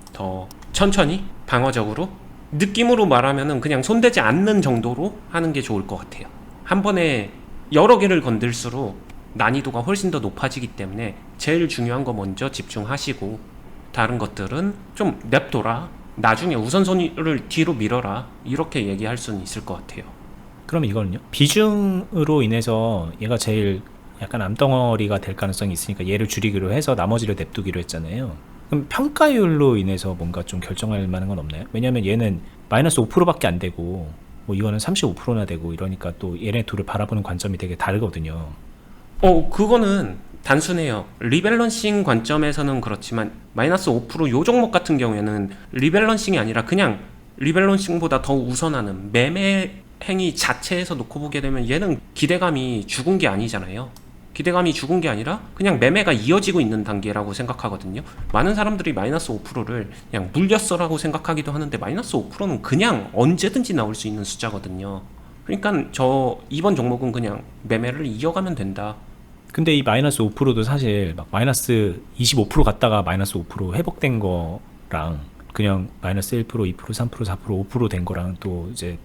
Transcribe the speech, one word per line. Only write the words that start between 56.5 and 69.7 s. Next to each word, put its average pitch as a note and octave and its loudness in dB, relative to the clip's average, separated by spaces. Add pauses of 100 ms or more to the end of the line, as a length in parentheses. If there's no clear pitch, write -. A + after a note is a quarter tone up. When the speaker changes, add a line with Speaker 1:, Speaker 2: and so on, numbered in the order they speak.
Speaker 1:
있는 G#2+ 0
단계라고 G#2 -4
생각하거든요. A2+ -6 (280)
많은 E3 4
사람들이 G3 0
마이너스 B2 -2
오 G2+ -6
프로를 A2+ -6 (200)
그냥 F#2+ -4
물렸어라고 F3 2
생각하기도 D3+ -2
하는데 C#3+ -4
마이너스 C#3+ -4
오 A2 -2
프로는 E3+ -4
그냥 C#3 2
언제든지 F3+ 2
나올 A2 0
수 G#2+ -8
있는 G#2+ -4
숫자거든요. G2 -8 (420)
그러니까 G3 -2
저 C3 2 (100)
이번 E3 2
종목은 B2 0
그냥 G#2+ -4 (200)
매매를 A#2+ -2
이어가면 E3 -2
된다. G#2 -6 (560)
Speaker 2:
근데 D#3 4